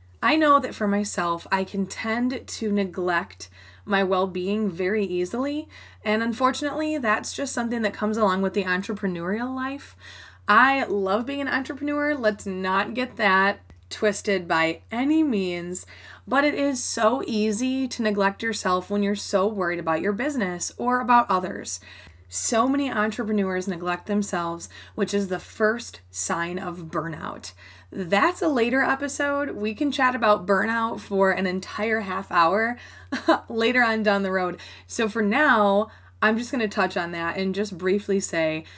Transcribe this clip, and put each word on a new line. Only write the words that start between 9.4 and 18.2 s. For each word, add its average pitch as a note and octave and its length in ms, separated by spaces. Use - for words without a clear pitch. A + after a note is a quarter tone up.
life. C4+ 400
I C4 380
love G3+ 400
being C#4 160
an C4+ 60
entrepreneur. D4 680
Let's G#3+ 300
not F#3+ 480
get B3 240
that G3 440
twisted G3 580
by E3 340
any C#4+ 320
means, F3+ 640
but C4 160
it D4 100
is C#4 300
so A#3 420
easy B3 640
to A#3+ 160
neglect G3 400